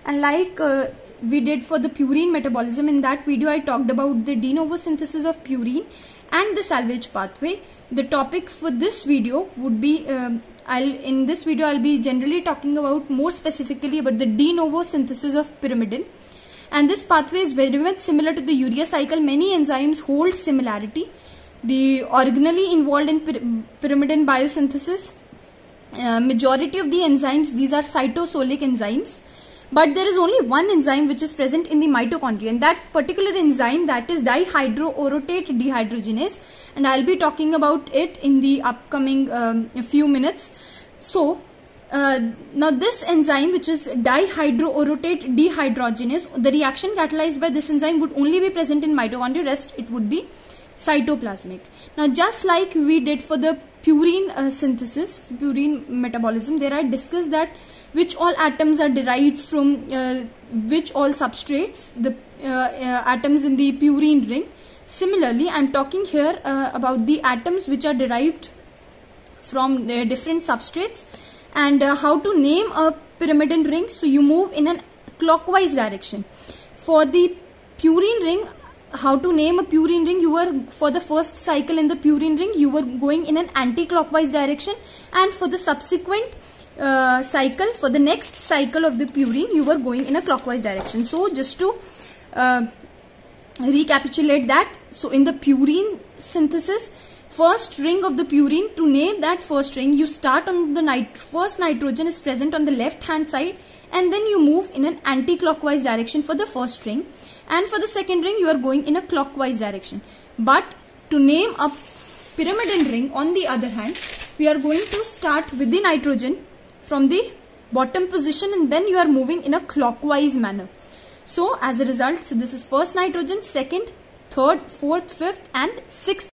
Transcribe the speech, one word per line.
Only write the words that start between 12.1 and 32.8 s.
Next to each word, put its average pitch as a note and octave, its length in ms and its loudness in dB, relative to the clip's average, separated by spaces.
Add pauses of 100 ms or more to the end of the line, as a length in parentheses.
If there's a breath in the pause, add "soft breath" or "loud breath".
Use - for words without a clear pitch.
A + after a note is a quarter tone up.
talking D4 380 -2
about C#4+ 320 -2
more C#4 180 0
specifically D4+ 720 -4
about B3 180 -2
the C4 80 0
de A#3+ 260 2
novo E4 300 0
synthesis C#4 540 -2
of D4 100 0 (160)
pyrimidine. A#3+ 440 -2 (680 loud breath)
And D4 180 4
this G4+ 140 -2
pathway E4 380 2
is D4+ 120 0
very C4 240 2
much F4+ 220 0
similar D#4 340 2
to D4 80 -4
the C#4 120 0
urea C4 340 0
cycle. D#4 320 0
Many D#4 360 2
enzymes D4 460 0
hold D#4 320 2
similarity. B3+ 800 -2 (520 loud breath)
The C4 460 2
organelle D4 640 2
involved D4 360 2
in D#4 100 2
pyr-, A#3 440 -4 (200)
pyrimidine C#4+ 420 2
biosynthesis, C#4 840 -2 (840)
uh, A#3 260 0
majority C4 600 2
of D4+ 120 0
the E4+ 60 2
enzymes, D4 580 2
these C4 160 2
are D4 100 2
cytosolic C#4+ 800 -2
enzymes. B3+ 580 -2 (540 loud breath)
But D4+ 240 4
there F#4+ 100 0
is F#4+ 120 2
only F#4 280 4
one D4 240 2
enzyme D4 380 4
which C#4 140 -2
is D#4 120 -6
present D4+ 340 0
in D4+ 120 2
the D#4+ 80 4
mitochondria, A#3 640 0
and A#3 120 0
that E4 180 4 (120)